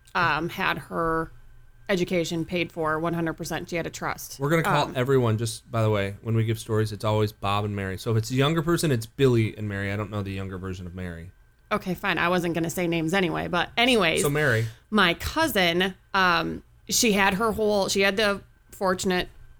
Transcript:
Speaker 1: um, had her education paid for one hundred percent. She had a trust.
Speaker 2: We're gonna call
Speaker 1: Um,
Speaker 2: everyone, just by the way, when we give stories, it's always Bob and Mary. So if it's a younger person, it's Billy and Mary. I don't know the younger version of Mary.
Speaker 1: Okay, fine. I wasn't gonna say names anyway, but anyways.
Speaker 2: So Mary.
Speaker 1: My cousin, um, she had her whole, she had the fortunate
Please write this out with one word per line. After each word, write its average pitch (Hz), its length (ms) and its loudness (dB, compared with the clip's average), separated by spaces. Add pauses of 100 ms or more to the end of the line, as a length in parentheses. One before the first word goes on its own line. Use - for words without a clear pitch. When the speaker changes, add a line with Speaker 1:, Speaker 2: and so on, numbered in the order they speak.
(180)
Speaker 1:
um, 165 320 0
had 170 280 -2
her 165 540 -2 (580)
education 175 540 0
paid 170 280 -2
for 156 280 -2
one 170 140 0
hundred 165 200 -2
percent. 165 360 -8
She 175 80 -4
had 165 100 -4
a - 20 -6
trust. - 500 -8
Speaker 2:
We're 143 100 0
gonna 165 140 4
call 190 240 2
Speaker 1:
Um, - 80 -10
Speaker 2:
everyone, 123 420 2
just 113 340 -6
by 117 100 0
the 110 80 4
way, 101 320 0
when 113 140 -2
we 113 80 4
give 113 160 -2
stories, 107 320 -2
it's 104 140 -10
always 107 260 2
Bob 101 320 -2
and 104 120 -4
Mary. 95 220 -4
So 120 140 -4
if 110 60 4
it's 110 140 0
a 127 40 -2
younger 156 260 2
person, 165 300 2
it's 113 140 0
Billy 120 520 2
and 107 120 -6
Mary. 98 240 -4
I - 20 -2
don't 104 160 -6
know 104 100 -4
the 98 100 -6
younger 95 260 -8
version 92 280 -8
of 90 100 -12
Mary. 90 360 -10 (400)
Speaker 1:
Okay, 190 220 -2
fine. 170 240 -2
I 170 120 2
wasn't 175 260 2
gonna 165 140 -2
say 175 180 -2
names 165 260 0
anyway, 165 340 0
but 170 300 -2
anyways. 214 440 4
Speaker 2:
So 151 80 2
Mary. 135 360 2 (240)
Speaker 1:
My 185 240 4
cousin, 185 800 0 (200)
um, 170 500 2 (260)
she 220 240 4
had 196 220 4
her 220 160 0
whole, 208 360 2
she 196 140 0
had 196 160 2
the 202 240 0 (300)
fortunate 185 580 -2 (300)